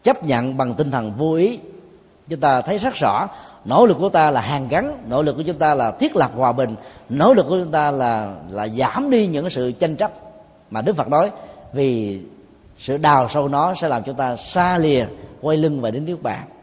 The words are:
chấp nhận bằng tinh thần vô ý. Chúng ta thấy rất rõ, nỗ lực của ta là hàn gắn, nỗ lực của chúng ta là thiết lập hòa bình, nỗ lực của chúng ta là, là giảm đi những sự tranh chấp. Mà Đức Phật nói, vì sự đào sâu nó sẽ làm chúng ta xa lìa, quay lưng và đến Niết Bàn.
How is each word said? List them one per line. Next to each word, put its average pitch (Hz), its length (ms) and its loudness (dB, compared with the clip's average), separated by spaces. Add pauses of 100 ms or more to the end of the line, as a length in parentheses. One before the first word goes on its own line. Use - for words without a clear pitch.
chấp 262 200 2
nhận 131 340 -2
bằng 127 160 -2
tinh 143 180 -2
thần 113 260 -4
vô 156 160 0
ý. 202 260 0 (680)
Chúng 151 100 -8
ta 135 220 4
thấy 185 160 -4
rất 240 160 -2
rõ, 127 340 0 (380)
nỗ 151 200 6
lực 175 140 4
của 190 100 0
ta 156 220 4
là 127 100 0
hàn 131 260 -4
gắn, 185 300 -2 (120)
nỗ 135 140 0
lực 143 120 0
của 156 80 -6
chúng 160 140 -4
ta 151 180 2
là 117 160 0
thiết 294 240 -2
lập 139 200 2
hòa 123 160 2
bình, 120 240 -2 (340)
nỗ 170 240 4
lực 196 160 4
của 185 140 0
chúng 160 80 -8
ta 151 200 2
là, 113 440 -2 (140)
là 104 180 -6
giảm 127 420 -2
đi 220 180 4
những 160 220 -4
sự 127 220 -4
tranh 160 240 -2
chấp. 208 160 -2 (600)
Mà 110 100 -6
Đức 185 140 0
Phật 143 120 -2
nói, 151 240 2 (420)
vì 113 480 -2 (560)
sự 135 200 -6
đào 143 320 4
sâu 143 180 0
nó 151 280 0
sẽ 170 120 -4
làm 131 160 -2
chúng 135 120 -8
ta 127 200 -4
xa 180 420 0
lìa, 143 280 2 (360)
quay 156 160 0
lưng 151 240 0
và 113 100 -2
đến 143 140 -6
Niết 170 160 -8
Bàn. 123 220 -6 (200)